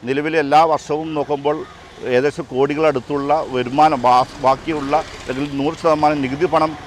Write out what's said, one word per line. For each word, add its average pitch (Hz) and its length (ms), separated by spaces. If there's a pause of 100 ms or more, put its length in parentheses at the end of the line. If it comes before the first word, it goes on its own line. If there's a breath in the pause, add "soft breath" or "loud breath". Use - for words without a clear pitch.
നിലവിലെ 147 340
എല്ലാ 147 260
വർഷവും 156 500
നോക്കുമ്പോൾ 147 440 (460)
ഏകദേശം 131 480
കോടികളടുത്തുള്ള 143 960
വരുമാനം, 131 520
ബാ-, 123 380
ബാക്കിയുള്ള 139 560 (320)
അല്ലെങ്കിൽ 139 340
നൂറ് 156 200
ശതമാനം 151 400
നികുതി 139 240
പണം 160 260 (140)